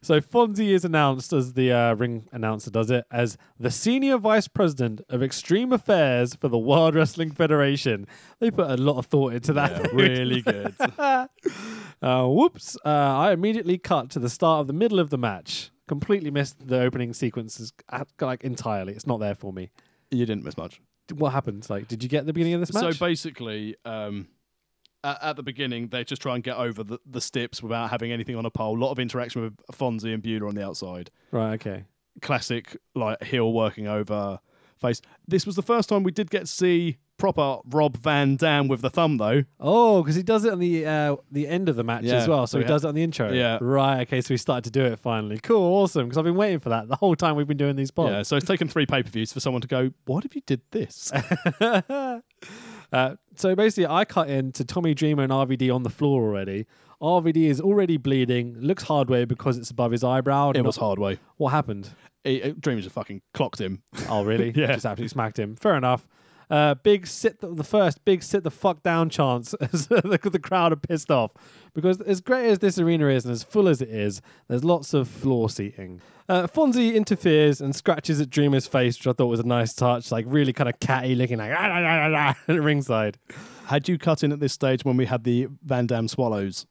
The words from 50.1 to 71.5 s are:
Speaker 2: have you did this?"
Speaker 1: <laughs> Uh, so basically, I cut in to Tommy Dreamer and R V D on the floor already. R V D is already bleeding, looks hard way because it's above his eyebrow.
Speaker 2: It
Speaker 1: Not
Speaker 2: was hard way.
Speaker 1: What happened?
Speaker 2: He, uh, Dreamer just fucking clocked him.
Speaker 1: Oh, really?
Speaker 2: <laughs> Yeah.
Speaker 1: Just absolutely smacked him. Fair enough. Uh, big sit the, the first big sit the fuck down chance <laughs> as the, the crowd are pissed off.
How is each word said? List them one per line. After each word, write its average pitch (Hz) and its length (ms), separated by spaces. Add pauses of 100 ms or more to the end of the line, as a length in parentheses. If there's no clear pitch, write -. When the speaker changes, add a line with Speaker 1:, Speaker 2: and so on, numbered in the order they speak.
Speaker 2:
have - 120
you 277 100
did 135 160 (100)
this?" - 400 (480)
Speaker 1:
<laughs> 247 600 (680)
Uh, 131 240 (200)
so 185 200
basically, 202 320
I 175 180
cut 160 240
in 135 220
to 135 120
Tommy 165 300
Dreamer 147 300
and 135 100
R 135 140
V 131 80
D 127 160
on 127 100
the 120 80
floor 139 380
already. 98 400 (340)
R 170 200
V 160 100
D 160 160
is 143 120
already 185 380
bleeding, 123 640
looks 151 240
hard 139 260
way 123 160
because 123 320
it's 117 140
above 120 200
his 117 120
eyebrow. 135 480
Speaker 2:
It 135 60
Speaker 1:
Not 120 100
Speaker 2:
was 107 100
hard 101 220
way. 98 180 (200)
Speaker 1:
What 139 120
happened? 117 400 (340)
Speaker 2:
He, 131 200
uh, 147 160
Dreamer 120 220
just 92 120
fucking 98 280 (120)
clocked - 260
him. 95 220 (280)
Speaker 1:
Oh, 107 140
really? 110 280
Speaker 2:
<laughs> 117 40
Yeah. 147 180
Speaker 1:
Just 113 120
absolutely 110 220
smacked 113 320
him. 107 160
Fair 196 200
enough. 127 320 (440)
Uh, 147 240
big 196 320
sit - 320
the, 202 120
the 156 120
first 190 420
big 185 160
sit 196 220
the 160 80
fuck - 320
down 165 260
chance 127 440
<laughs> 135 200
as 156 140
the, 196 320 (120)
the 185 60
crowd 170 340
are 156 40
pissed 156 340
off. 120 220 (420)